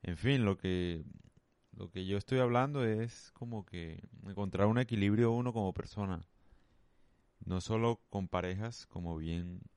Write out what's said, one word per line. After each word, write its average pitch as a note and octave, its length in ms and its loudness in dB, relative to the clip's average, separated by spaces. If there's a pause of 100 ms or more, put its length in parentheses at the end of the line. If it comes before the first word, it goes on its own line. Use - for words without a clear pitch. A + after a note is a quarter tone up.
En F2 140 -4
fin, B2+ 280 4
lo G2 120 4
que, F2 460 -2 (720)
lo F#2+ 180 -12
que F#2 160 -6
yo G2 100 -2
estoy B2+ 220 0
hablando B2+ 460 2
es A2+ 480 -2
como A#2 340 -10
que E2+ 420 -10 (160)
encontrar G2 440 2
un A2+ 100 6
equilibrio A2+ 540 4
uno A#2+ 200 0
como G2+ 220 0
persona. F#2 500 -4 (1200)
No F#2 160 -2
solo A2+ 400 0 (100)
con F#2+ 180 -4
parejas, F#2+ 580 -4
como E2+ 300 -6
bien E2+ 440 -6 (160)